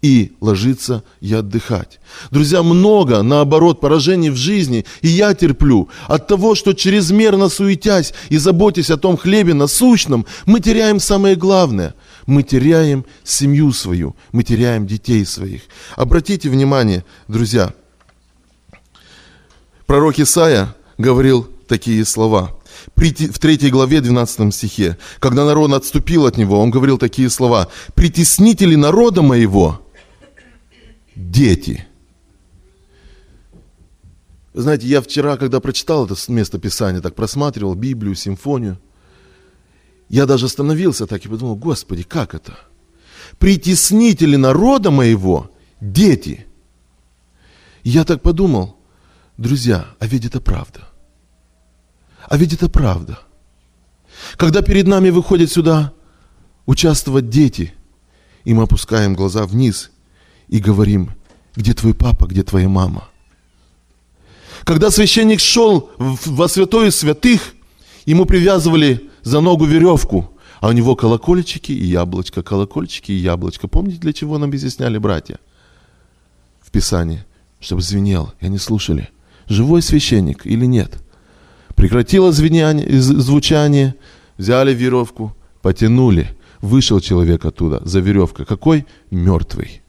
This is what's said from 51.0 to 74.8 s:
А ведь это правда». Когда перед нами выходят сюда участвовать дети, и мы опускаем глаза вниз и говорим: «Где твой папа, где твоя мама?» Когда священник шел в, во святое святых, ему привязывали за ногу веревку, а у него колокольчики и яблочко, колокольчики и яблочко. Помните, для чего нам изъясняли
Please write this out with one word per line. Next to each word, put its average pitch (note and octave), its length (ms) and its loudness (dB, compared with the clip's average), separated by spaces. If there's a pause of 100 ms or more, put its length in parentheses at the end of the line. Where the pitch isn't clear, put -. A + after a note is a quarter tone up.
А D3+ 80 0
ведь D#3 160 2
это E3 160 -2
правда». G2 500 -2 (1160)
Когда F3 260 2
перед G3 240 2
нами F#3+ 240 4
выходят E3+ 420 2
сюда D#3 400 0 (760)
участвовать C3+ 600 0
дети, A2+ 440 0 (720)
и A2+ 80 0
мы A2+ 120 4
опускаем G#2 500 0
глаза G2 320 -4
вниз A2 440 -2 (580)
и A2 100 -2
говорим: G2+ 540 0 (420)
«Где A2 200 0
твой A2 200 0
папа, - 320 2
где F#2 160 -2
твоя F#2+ 260 0
мама?» F#2 400 -2 (1600)
Когда E3+ 260 2
священник G#3+ 500 2
шел G#3+ 580 2
в, C3+ 360 -6
во D#3+ 140 0
святое G3 420 2
святых, D#3 640 0 (520)
ему E3 200 2
привязывали E3 800 2 (140)
за C3+ 180 0
ногу E3 240 2
веревку, D#3+ 720 0 (240)
а G2+ 80 0
у A2+ 40 2
него A#2+ 240 2
колокольчики D#3 760 -2
и A2 120 -4
яблочко, F2+ 580 -4
колокольчики G2 720 -6
и G2 40 -4
яблочко. F2+ 520 -6
Помните, F#3 300 -2
для E3 140 -4
чего D3+ 260 -6
нам C#3+ 160 -4
изъясняли B2+ 440 -6